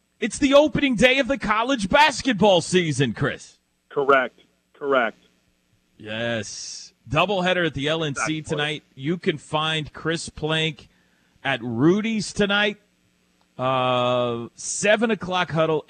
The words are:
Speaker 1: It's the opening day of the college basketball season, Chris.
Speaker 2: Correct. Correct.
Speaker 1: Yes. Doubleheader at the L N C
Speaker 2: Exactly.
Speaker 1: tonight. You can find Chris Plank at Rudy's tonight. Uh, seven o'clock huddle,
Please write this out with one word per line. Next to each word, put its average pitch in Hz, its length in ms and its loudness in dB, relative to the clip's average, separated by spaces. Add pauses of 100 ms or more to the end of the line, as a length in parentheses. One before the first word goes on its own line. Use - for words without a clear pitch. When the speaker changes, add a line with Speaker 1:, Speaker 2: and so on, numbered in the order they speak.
(180)
Speaker 1:
It's 226 200 -6
the 277 160 2
opening 277 420 4
day 254 220 4
of 254 100 0
the 269 100 -2
college 214 500 -2
basketball 226 720 4
season, 143 520 0
Chris. - 460 -6 (300)
Speaker 2:
Correct. 135 500 2 (360)
Correct. 131 440 0 (800)
Speaker 1:
Yes. 110 920 -8 (160)
Doubleheader 180 580 0
at 143 80 -4
the 139 140 -4
L 165 160 -2
N 143 100 -4
C 147 240 -4
Speaker 2:
Exactly. 151 40 -10
Speaker 1:
tonight. 151 400 -6 (120)
You 143 240 -4
can 160 200 -2
find 156 540 -4
Chris - 360 -6
Plank 160 600 -4 (560)
at 131 180 -4
Rudy's 175 680 0
tonight. 208 460 0 (800)
Uh, 123 960 0
seven 214 560 0
o'clock 180 400 -4
huddle, 160 400 0